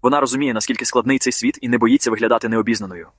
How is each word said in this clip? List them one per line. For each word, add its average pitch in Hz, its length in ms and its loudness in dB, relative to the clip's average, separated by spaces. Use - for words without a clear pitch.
Вона 139 180 2
розуміє, 131 340 -2
наскільки - 300 -4
складний 127 340 0
цей 127 140 -2
світ, - 300 -2
і 127 60 -6
не 120 100 2
боїться 117 320 4
виглядати 113 380 0
необізнаною, 104 600 -2